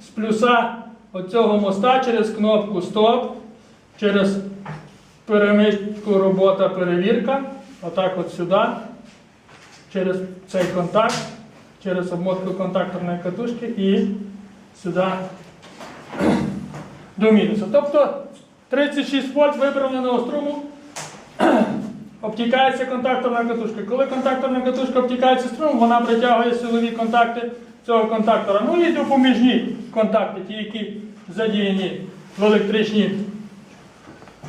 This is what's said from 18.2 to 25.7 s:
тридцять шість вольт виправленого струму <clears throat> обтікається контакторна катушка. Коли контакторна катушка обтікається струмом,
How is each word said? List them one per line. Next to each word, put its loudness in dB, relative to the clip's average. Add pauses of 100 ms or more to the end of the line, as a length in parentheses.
тридцять 0
шість -2
вольт 4
виправленого 0
струму -4 (760)
<clears throat> 0
обтікається 0
контакторна 0
катушка. -4
Коли 0
контакторна -2
катушка -2
обтікається 2
струмом, 0